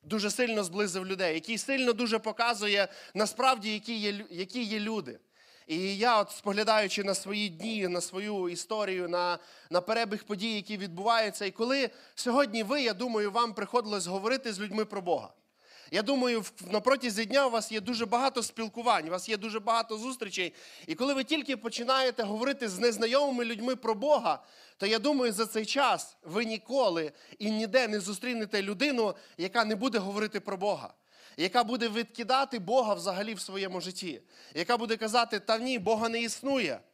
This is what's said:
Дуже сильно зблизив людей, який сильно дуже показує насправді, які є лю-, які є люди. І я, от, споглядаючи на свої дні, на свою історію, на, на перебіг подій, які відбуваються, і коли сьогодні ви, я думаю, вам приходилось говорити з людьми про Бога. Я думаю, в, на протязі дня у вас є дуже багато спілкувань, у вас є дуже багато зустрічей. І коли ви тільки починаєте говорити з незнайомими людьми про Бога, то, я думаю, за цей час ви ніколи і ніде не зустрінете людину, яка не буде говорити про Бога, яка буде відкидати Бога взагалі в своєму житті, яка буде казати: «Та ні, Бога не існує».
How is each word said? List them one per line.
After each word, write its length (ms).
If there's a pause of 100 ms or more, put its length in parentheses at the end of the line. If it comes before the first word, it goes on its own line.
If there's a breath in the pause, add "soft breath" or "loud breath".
Дуже 280
сильно 320
зблизив 420
людей, 280
який 240
сильно 360
дуже 260
показує 680 (260 loud breath)
насправді, 600
які 240
є 140
лю-, 180
які 340
є 160
люди. 400 (480 soft breath)
І 300
я, 240
от, 100
споглядаючи 720
на 120
свої 340
дні, 380
на 140
свою 480
історію, 600
на, 300 (300 loud breath)
на 120
перебіг 420
подій, 320
які 220
відбуваються, 680
і 60
коли 380 (260 loud breath)
сьогодні 480
ви, 180
я 120
думаю, 380
вам 220
приходилось 540
говорити 460
з 60
людьми 260
про 160
Бога. 320 (580 loud breath)
Я 100
думаю, 400
в, 100 (200)
на 80
протязі 460
дня 220
у 20
вас 220
є 100
дуже 240
багато 380
спілкувань, 640
у 40
вас 180
є 80
дуже 220
багато 380
зустрічей. 560 (340 loud breath)
І 80
коли 180
ви 100
тільки 340
починаєте 640
говорити 460
з 100
незнайомими 680
людьми 300
про 200
Бога, 480 (340 loud breath)
то, 80
я 140
думаю, 320
за 140
цей 200
час 580
ви 220
ніколи 680 (280 loud breath)
і 120
ніде 360
не 120
зустрінете 640
людину, 540 (220 loud breath)
яка 280
не 100
буде 240
говорити 400
про 180
Бога, 360 (440 loud breath)
яка 260
буде 260
відкидати 720
Бога 340
взагалі 400
в 80
своєму 400
житті, 400 (320 loud breath)
яка 240
буде 200
казати: 420
«Та 180
ні, 220
Бога 300
не 120
існує». 580 (140)